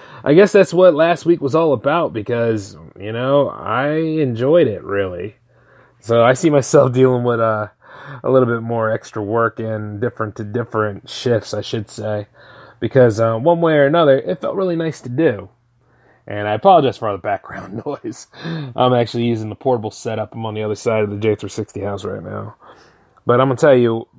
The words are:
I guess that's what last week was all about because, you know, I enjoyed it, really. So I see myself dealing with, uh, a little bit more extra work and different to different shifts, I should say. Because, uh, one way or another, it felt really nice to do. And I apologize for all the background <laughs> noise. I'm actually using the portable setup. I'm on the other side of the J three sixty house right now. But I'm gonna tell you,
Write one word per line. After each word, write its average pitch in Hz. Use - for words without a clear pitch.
I 143
guess 190
that's 190
what 180
last 165
week 170
was 135
all 160
about 139
because, 113
you 104
know, 131
I 107
enjoyed 156
it, 104
really. 95
So 117
I 123
see 156
myself 143
dealing 127
with, 120
uh, 107
a 127
little 131
bit 117
more 113
extra 110
work 113
and 107
different 110
to 110
different 107
shifts, -
I 104
should 107
say. 104
Because, 117
uh, 113
one 170
way 165
or 143
another, 147
it 185
felt -
really 185
nice 165
to -
do. 123
And 104
I 107
apologize 147
for 117
all 101
the 92
background 95
<laughs> -
noise. -
I'm 127
actually 120
using 110
the 107
portable 110
setup. 110
I'm 113
on 107
the 107
other 107
side 110
of 101
the 104
J 107
three 101
sixty 104
house 101
right 101
now. 104
But 123
I'm 131
gonna 131
tell 143
you, 113